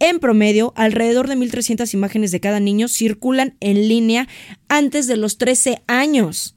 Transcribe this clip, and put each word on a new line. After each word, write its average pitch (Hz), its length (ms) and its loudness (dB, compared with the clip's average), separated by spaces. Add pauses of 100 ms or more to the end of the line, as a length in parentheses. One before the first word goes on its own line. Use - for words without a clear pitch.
en 339 180 2
promedio, 214 560 2
alrededor 233 540 0
de 277 80 -2
mil 247 160 -2
trescientas 233 420 -4
imágenes 202 380 -2
de 175 80 -4
cada 208 180 -2
niño 208 300 0
circulan 254 720 -2
en 202 260 2
línea 226 400 2 (420)
antes 285 380 0
de 240 120 0
los 214 200 -4
trece 247 480 0
años. 247 720 -2